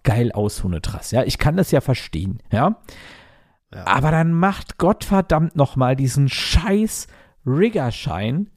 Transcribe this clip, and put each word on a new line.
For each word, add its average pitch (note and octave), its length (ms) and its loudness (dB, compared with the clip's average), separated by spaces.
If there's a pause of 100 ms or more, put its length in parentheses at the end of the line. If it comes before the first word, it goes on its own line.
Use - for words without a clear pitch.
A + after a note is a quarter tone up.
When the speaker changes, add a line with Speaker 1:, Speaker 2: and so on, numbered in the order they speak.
Speaker 1:
geil A#2 280 2
aus, G#2 260 -2
so G2 100 -4
eine E2+ 140 -2
Trass, - 300 -8
ja? B2 120 2
Ich - 140 -4
kann - 200 0
das F#3 140 2
ja C#3 100 4
verstehen, F#2+ 580 -4 (120)
ja? D3 260 2 (960)
Speaker 2:
Ja. F#2 120 -12
Speaker 1:
Aber B2+ 240 2
dann E3 240 2
macht F#3 460 -2
Gottverdammt F3 760 2
nochmal C3 400 2
diesen C3+ 340 0
scheiß - 760 0 (400)
Riggerschein, C3+ 1120 -2